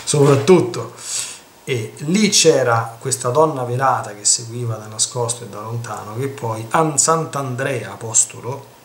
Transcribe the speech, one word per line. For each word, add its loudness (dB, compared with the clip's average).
soprattutto. 4
E -4
lì 2
c'era 4
questa -2
donna 4
velata 0
che -16
seguiva -2
da -12
nascosto -4
e -14
da -12
lontano, -8
che -4
poi -6
An-, 2
Sant'Andrea -2
Apostolo, -4